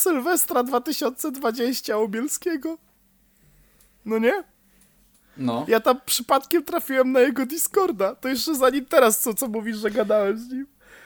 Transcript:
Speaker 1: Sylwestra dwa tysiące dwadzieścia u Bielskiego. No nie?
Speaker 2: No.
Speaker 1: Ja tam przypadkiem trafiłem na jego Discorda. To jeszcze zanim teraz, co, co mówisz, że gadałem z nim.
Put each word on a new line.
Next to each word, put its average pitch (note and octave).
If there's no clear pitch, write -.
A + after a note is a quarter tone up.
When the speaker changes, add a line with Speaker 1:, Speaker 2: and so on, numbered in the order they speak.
Speaker 1:
Sylwestra D#4+
dwa B3
tysiące C#4
dwadzieścia B3+
u A3
Bielskiego. D4+
No A3
nie? C4
Speaker 2:
No. B2+
Speaker 1:
Ja A3+
tam B3+
przypadkiem C#4+
trafiłem C4
na C4
jego B3+
Discorda. C4+
To -
jeszcze C4+
zanim C4
teraz, B3
co, A3+
co B3+
mówisz, A3
że G#3+
gadałem G#3+
z A#3+
nim. C4